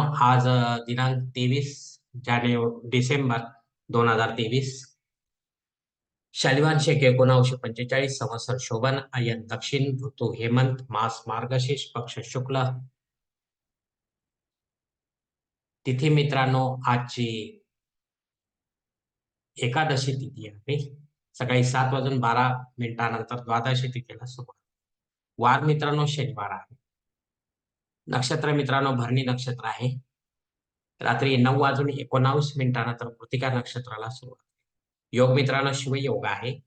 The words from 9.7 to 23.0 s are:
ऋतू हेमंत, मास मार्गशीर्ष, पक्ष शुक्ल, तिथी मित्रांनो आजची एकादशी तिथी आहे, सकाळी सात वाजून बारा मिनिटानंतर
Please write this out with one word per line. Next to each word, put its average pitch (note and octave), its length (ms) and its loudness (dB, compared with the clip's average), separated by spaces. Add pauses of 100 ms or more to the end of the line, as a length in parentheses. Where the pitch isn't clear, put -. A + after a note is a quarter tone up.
ऋतू A#2 280 -4
हेमंत, B2 420 2 (140)
मास A2 380 -2
मार्गशीर्ष, B2+ 580 -2
पक्ष - 380 -10
शुक्ल, C3 400 -4 (3250)
तिथी C3 240 0
मित्रांनो C3 760 2
आजची A#2+ 760 -2 (2000)
एकादशी C3 540 0
तिथी - 360 -8
आहे, - 480 -6 (380)
सकाळी B2 300 2
सात C3 300 2
वाजून C3 260 0
बारा A#2+ 440 2 (140)
मिनिटानंतर A2+ 640 -4